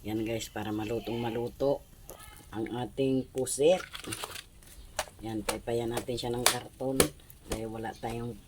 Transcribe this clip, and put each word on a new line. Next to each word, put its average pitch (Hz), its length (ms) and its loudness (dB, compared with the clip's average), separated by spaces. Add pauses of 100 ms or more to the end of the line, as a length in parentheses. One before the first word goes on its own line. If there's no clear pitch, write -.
Yan, 110 240 0
guys, 113 240 -2
para 107 240 -2
malutong 110 480 -2
maluto 120 560 2 (720)
ang 110 240 -2
ating 131 560 2
pusit. 143 480 6 (1400)
Yan, 107 240 -2
paypayan 117 480 0
natin 117 240 -2
siya 120 160 0
ng 123 80 -2
karton 131 560 2 (480)
dahil 110 240 -4
wala 113 240 -6
tayong 117 400 -6 (120)